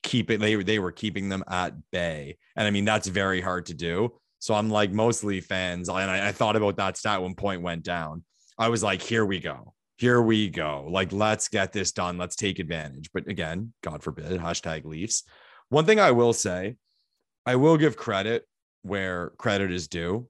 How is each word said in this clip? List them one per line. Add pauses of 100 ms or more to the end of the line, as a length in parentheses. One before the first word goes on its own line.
keeping,
they,
they
were
keeping
them
at (180)
bay. (180)
And,
I
mean,
that's
very
hard
to
do. (260)
So
I'm
like,
mostly
fans,
and
I,
I
thought
about
that
stat
when
Point
went
down. (360)
I
was
like,
"Here
we
go. (240)
Here
we
go.
Like,
let's
get
this
done.
Let's
take
advantage."
But
again,
God
forbid,
hashtag
Leafs. (460)
One
thing
I
will
say, (720)
I
will
give
credit (380)
where
credit
is
due.